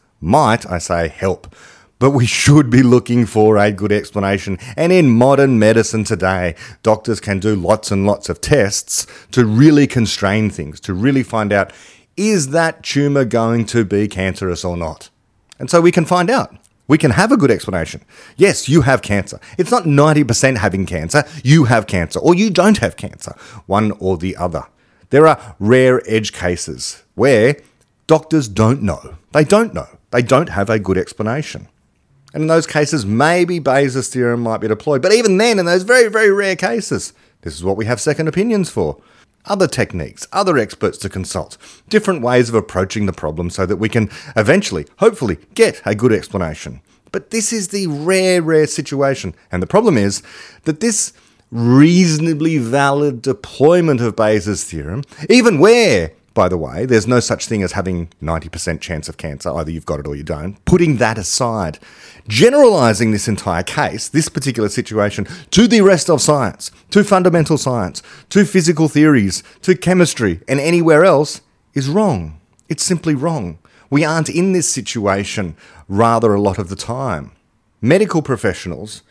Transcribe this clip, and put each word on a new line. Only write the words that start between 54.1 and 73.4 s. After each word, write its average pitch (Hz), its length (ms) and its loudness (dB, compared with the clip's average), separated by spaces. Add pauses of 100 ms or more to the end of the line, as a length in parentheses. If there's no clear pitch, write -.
Bayes' 104 500 0
theorem, 82 360 -10 (300)
even 220 260 4
where, 175 540 4 (240)
by 92 120 4
the 90 120 -2
way, 78 260 -6
there's 113 220 2
no 123 120 2
such - 280 -4
thing 104 160 -2
as 90 80 -4
having 90 380 -6 (120)
ninety 80 280 -6
percent - 320 -8
chance 78 280 -8
of 76 80 -16
cancer, 78 320 -10
either 78 220 -6
you've 80 160 -10
got 76 120 -6
it 71 80 -12
or 73 80 -8
you 71 80 -12
don't, 80 400 -10
putting 170 340 2
that 110 200 0
aside, 107 640 -4 (500)
generalizing 139 800 4
this 101 160 -4
entire 92 360 -4
case, 110 440 -6
this 156 220 -2
particular 117 400 -4
situation, 104 580 -4 (220)
to 220 180 4
the 220 140 4
rest 190 280 4
of 151 120 2
science, 139 500 -2 (200)
to 202 120 6
fundamental 170 540 2
science, 117 460 -4 (260)
to 196 160 4
physical 160 420 2
theories, 143 560 2 (200)
to 185 120 0
chemistry, 151 720 0
and 135 120 -2
anywhere 165 440 4
else 151 380 2 (320)
is 135 160 -4
wrong. 113 500 -2 (300)
It's 160 140 -6
simply 160 320 -2
wrong. 127 420 -6 (320)